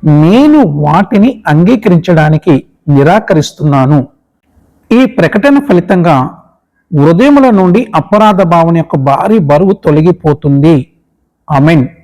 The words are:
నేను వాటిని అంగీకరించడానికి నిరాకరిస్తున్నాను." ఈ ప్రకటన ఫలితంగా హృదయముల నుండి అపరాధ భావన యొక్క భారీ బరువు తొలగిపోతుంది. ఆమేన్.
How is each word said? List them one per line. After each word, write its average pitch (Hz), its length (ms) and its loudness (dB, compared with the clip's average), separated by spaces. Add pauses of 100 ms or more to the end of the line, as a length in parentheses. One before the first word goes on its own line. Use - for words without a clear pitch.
నేను 214 600 2
వాటిని 180 800 -2
అంగీకరించడానికి 165 1160 0 (240)
నిరాకరిస్తున్నాను." 143 1200 0 (840)
ఈ 254 140 2
ప్రకటన 277 520 0 (100)
ఫలితంగా 170 680 -2 (640)
హృదయముల 254 500 2
నుండి 196 440 -2
అపరాధ 208 480 0
భావన 170 340 0
యొక్క 165 200 -4
భారీ 139 420 -2
బరువు 160 340 0
తొలగిపోతుంది. 151 1200 -2 (580)
ఆమేన్. 147 360 0 (160)